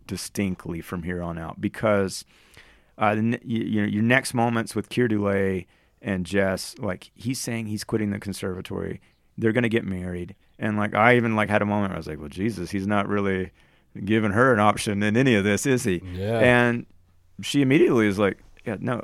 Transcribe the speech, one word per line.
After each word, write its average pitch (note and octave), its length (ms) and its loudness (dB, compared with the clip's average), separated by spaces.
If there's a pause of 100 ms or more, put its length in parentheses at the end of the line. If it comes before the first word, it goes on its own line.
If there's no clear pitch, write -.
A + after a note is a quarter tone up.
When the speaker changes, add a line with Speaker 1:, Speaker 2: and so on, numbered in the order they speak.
(140)
Speaker 1:
distinctly F2+ 680 -4
from F2 220 -8
here F2 180 -4
on E2+ 160 -6
out E2 240 -10
because, G2+ 640 0 (720)
uh, G#2+ 180 2
the G#2+ 60 0
ne-, A#2 220 0
you, A2+ 200 -4
you G#2+ 180 0
know, G#2 60 0
your G#2 160 0
next B2+ 300 2
moments A#2 420 0
with G#2 140 -4
Keir B2 180 0
Dullea G2 580 0 (360)
and F#2 240 -4
Jess, F#2+ 540 -2
like, - 360 -8
he's B2 240 -6
saying A2+ 280 -6
he's G#2+ 180 -6
quitting G#2+ 240 -2
the G2+ 100 -4
conservatory. F#2 800 -8 (380)
They're A2 160 2
gonna A#2+ 160 2
get A2+ 160 0
married. F2+ 500 -6 (220)
And, A2 180 -2
like, G#2 180 -2
I A#2 220 6
even, A#2 220 2
like, G#2 120 0
had G#2 120 2
a G#2 40 0
moment G#2 260 0
where E2+ 40 -8
I E2 40 -6
was D#2+ 80 -10
like, D#2 120 -8
"Well, D2+ 80 -12
Jesus, F#2 440 -4
he's F#2+ 160 -4
not G2+ 200 0
really G2 440 -2 (520)
giving G#2+ 280 2
her B2+ 220 4
an G#2 60 4
option G#2 440 2
in G#2+ 120 2
any B2+ 200 4
of G2 100 4
this, G#2 200 2
is B2+ 200 2
he?" F2 160 0 (120)
Speaker 2:
Yeah. G#2 260 -2
Speaker 1:
And A#2+ 460 4 (560)
she C#3+ 200 0
immediately C3+ 460 6
is G2 120 0
like, G2 200 0 (260)
"Yeah, G#2+ 160 -6
no, A#2 220 -4